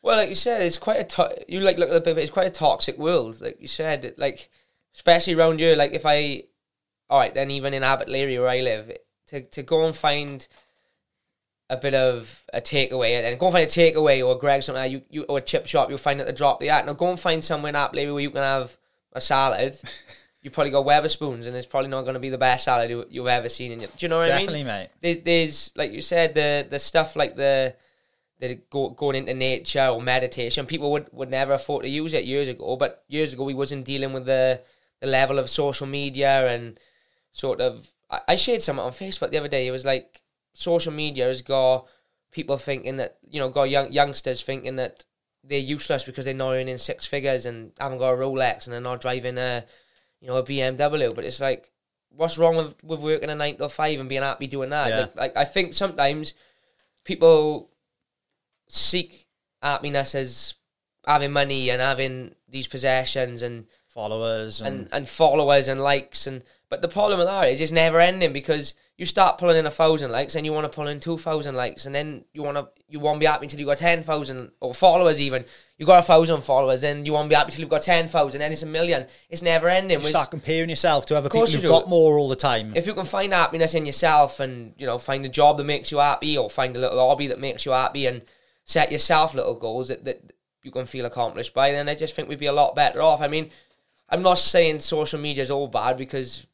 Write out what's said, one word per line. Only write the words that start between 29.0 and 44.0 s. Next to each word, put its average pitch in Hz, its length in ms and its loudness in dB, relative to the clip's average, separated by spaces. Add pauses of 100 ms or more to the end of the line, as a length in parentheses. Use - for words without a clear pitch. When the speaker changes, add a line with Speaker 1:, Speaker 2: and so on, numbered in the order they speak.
Speaker 1:
into 131 160 -4
nature 131 540 0
or 120 140 0
meditation, 127 640 -2
people 147 280 -2
would, 147 180 -4
would 131 180 -10
never 135 220 0
have 135 140 0
thought 143 180 -4
to 135 60 -6
use 156 240 -6
it 101 100 -2
years 135 240 -2
ago, 127 300 -8
but - 320 -4
years 147 240 -4
ago 127 100 -8
we 139 100 -6
wasn't 139 300 -6
dealing 135 300 -6
with 131 140 -8
the, 131 340 2 (400)
the 131 60 -6
level 135 320 2
of 123 100 -4
social 143 360 -2
media 135 600 0
and 117 320 -6 (540)
sort - 260 -4
of, 117 300 -2 (200)
I, - 200 -6
I 180 80 4
shared 233 240 0
something 139 240 -4
on 127 80 -8
Facebook 190 380 -8
the 151 80 -2
other 143 100 -6
day. 131 180 -2
It 127 40 -4
was 127 120 -8
like, 135 380 -4 (320)
social 165 400 -2
media 147 320 -4
has 127 160 -2
got 131 440 2 (460)
people 139 260 -4
thinking 135 380 -6
that, 127 220 -8 (120)
you 147 120 -8
know, 131 80 -2
got 135 200 2
young, 139 220 0
youngsters 139 500 0